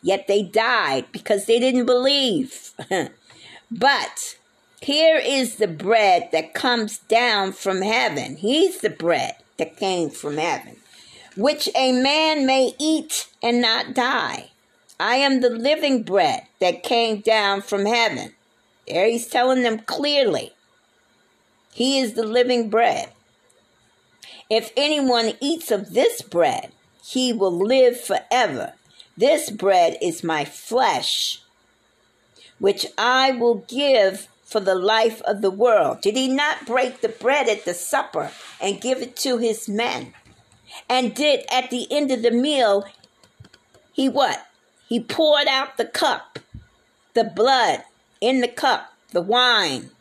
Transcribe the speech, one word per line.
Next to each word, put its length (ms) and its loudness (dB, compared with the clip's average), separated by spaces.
yet 260 0
they 160 2
died 680 0
because 320 -2
they 140 4
didn't 260 2
believe. 880 0
<laughs> 800 -8
But 640 -2
here 360 4
is 380 0
the 120 0
bread 680 2
that 200 -2
comes 440 -2
down 460 2
from 300 -4
heaven. 520 -2
He's 440 0
the 100 -2
bread 480 -2
that 200 -6
came 320 -2
from 280 -8
heaven, 380 -6
which 360 0
a 200 2
man 520 2
may 320 2
eat 500 -2
and 200 0
not 320 -2
die. 560 -4
I 160 0
am 260 2
the 80 4
living 540 0
bread 420 0
that 240 0
came 360 0
down 440 2
from 240 -2
heaven. 480 -2
There 200 0
he's 200 -2
telling 360 2
them 160 0
clearly. 760 -2
He 260 0
is 140 -2
the 100 -4
living 460 0
bread. 400 0
If 280 0
anyone 640 0
eats 300 -4
of 220 -4
this 280 2
bread, 500 -2
he 300 -2
will 180 0
live 480 4
forever. 720 -2
This 320 2
bread 520 2
is 220 -4
my 220 -2
flesh, 960 -4
which 260 0
I 340 2
will 240 2
give 720 0
for 140 -2
the 160 0
life 480 2
of 180 -2
the 100 0
world. 500 2
Did 140 0
he 120 0
not 400 -2
break 340 -2
the 80 -2
bread 400 0
at 160 -4
the 80 -4
supper 580 -6
and 180 -4
give 220 -2
it 160 -12
to 200 -2
his 300 -2
men? 460 -4
And 280 0
did 360 0
at 200 -2
the 200 -6
end 200 0
of 100 -2
the 100 2
meal, 540 2
he 160 0
what? 380 0
He 120 -2
poured 480 2
out 300 -2
the 80 0
cup, 520 -4
the 80 4
blood 600 2
in 200 2
the 60 0
cup, 460 -2
the 100 -2
wine. 680 0